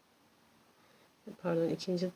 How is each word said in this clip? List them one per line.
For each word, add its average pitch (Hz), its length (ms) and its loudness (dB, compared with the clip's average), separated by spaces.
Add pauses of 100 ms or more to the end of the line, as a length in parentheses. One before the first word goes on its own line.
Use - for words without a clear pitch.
(1400)
pardon, 165 280 2
ikinci 180 460 0